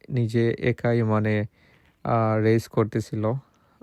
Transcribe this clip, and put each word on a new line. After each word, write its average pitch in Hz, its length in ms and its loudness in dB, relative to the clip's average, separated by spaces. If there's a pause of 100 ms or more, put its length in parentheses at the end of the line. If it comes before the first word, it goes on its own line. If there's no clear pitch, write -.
নিজে 117 500 0
একাই, 117 440 0
মানে, 107 420 0 (580)
আহ, 110 380 0
রেস 110 260 4
করতেছিল। 110 680 -2 (500)